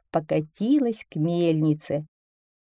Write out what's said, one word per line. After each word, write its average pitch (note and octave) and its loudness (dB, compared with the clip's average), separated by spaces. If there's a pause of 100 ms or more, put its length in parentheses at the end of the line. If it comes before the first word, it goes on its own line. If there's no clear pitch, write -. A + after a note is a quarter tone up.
(100)
покатилось G#3 -2
к - -10
мельнице. D#3 0 (720)